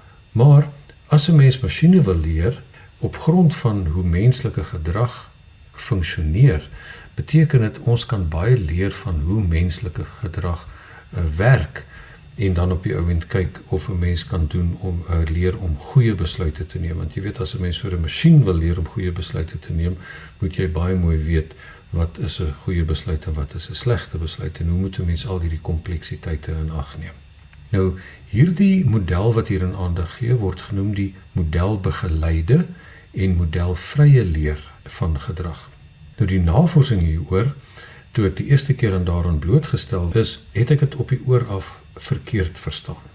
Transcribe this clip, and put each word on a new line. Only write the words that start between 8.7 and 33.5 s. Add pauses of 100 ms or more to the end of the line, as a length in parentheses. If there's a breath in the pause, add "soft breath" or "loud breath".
van
hoe
menslike (140)
gedrag, (460 loud breath)
eh, (120)
werk (500 loud breath)
en
dan
op
die
ou
end
kyk
of
'n
mens
kan
doen
om,
eh,
leer
om
goeie
besluite
te
neem.
Want
jy
weet,
as
'n
mens
vir
'n
masjien
wil
leer
om
goeie
besluite
te
neem, (420 loud breath)
moet
jy
baie
mooi
weet (360 loud breath)
wat
is
'n (100)
goeie
besluit
en
wat
is
'n
slegte
besluit
en
hoe
moet
'n
mens
al
hierdie
kompleksiteite
in
ag
neem. (560)
Nou, (280 loud breath)
hierdie
model
wat
hier
in
aandag
gee,
word
genoem
die (160 loud breath)
modelbegeleide (480 loud breath)
en
modelvrye